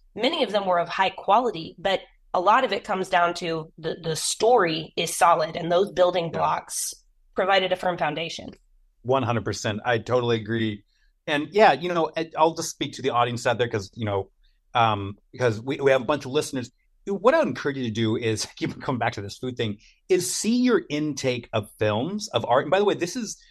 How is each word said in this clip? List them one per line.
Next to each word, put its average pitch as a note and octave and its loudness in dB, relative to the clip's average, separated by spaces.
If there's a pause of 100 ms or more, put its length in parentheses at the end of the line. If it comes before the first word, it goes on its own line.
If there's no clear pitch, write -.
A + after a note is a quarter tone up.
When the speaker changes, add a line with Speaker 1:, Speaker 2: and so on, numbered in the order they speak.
(140)
Speaker 1:
many C4+ 0
of G3 -6
them G3+ 0
were F3+ 2
of E3 -2
high F#3+ 2
quality, G3+ 0
but F#3 0 (340)
a F3+ 2
lot A3 4
of G3+ 0
it G3+ -6
comes F#3+ -4
down F3 4
to E3 -6
the, D#3+ -6
the D#3+ -4
story F3+ 2
is E3+ -4
solid E3 4
and E3+ -2
those F#3 2
building F3 2
Speaker 2:
Yeah. D#3+ -6
Speaker 1:
blocks - -4 (420)
provided F#3+ 2
a F3+ -2
firm F3+ -2
foundation. D#3+ -6 (520)
Speaker 2:
One C3 2
hundred A#2 0
percent. G#2+ -4
I A#2+ 2
totally A#2+ 0
agree. G#2+ -4 (420)
And D#3 -2
yeah, G3+ 8
you E3+ -2
know, E3 0
I, E3 -4
I'll D#3+ 2
just - -6
speak - -6
to G#2+ -14
the B2+ 0
audience A#2+ 0
out A#2 2
there A#2 0
'cause, G2 -4
you A#2 -8
know, G2+ -2 (440)
um, G#2 0 (140)
because A2+ 0
we, C3+ -6
we C3+ 4
have C3 4
a A2 -10
bunch D3 -2
of B2+ -10
listeners. C3+ -4 (360)
What G3+ 2
I D#4+ 4
encourage C#3+ -4
you C3 -4
to A2+ -2
do A2 0
is, A2 -2
<laughs> - -20
keep - -6
coming - -4
back A2+ -2
to G#2+ -10
this G2+ -12
food B2+ -8
thing, G#2+ -4 (300)
is F3+ 2
see A#3+ 0
your A#3+ 4
intake D3 -4
of G#2+ -2 (100)
films, C3 0
of - -2
art. B2+ 4
And D3 -2
by F#3+ 4
the G#3 4
way, F#3 2
this E3 -6
is A3 -8 (140)